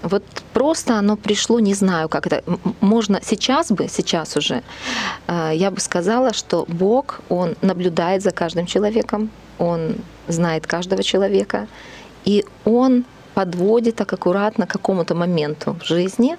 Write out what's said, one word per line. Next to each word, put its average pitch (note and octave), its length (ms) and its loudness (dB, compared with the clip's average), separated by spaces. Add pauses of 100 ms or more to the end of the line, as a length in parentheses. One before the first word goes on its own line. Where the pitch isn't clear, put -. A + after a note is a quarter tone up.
Вот G3 200 0 (300)
просто C4 420 2
оно G#3 220 2
пришло, G#3+ 440 0
не G3+ 140 4
знаю, F#3 340 0
как E3+ 180 -2
это, D3+ 200 0
м-, - 180 -2
м-, F3+ 160 -2
можно G#3 420 2
сейчас C4 480 0
бы, D#3+ 180 0
сейчас - 480 -4
уже, C3 260 -2 (680)
э, E3 260 0
я F#3 160 2
бы F#3 100 -8
сказала, A3 520 0
что - 360 -2
Бог, G3 600 0
Он F3 340 0
наблюдает F3+ 600 0
за F#3 80 2
каждым E3+ 360 -4
человеком, G#3 600 0 (300)
Он E3+ 360 -2 (340)
знает E3 380 0
каждого F#3 360 -2
человека, G3 640 0 (600)
и G#3 160 2 (200)
Он B3 400 4 (300)
подводит G3+ 600 2
так - 160 -4
аккуратно G3 540 0
к - 60 -14
какому-то F3+ 420 0
моменту E3+ 680 -2
в - 40 -16
жизни F#3+ 540 2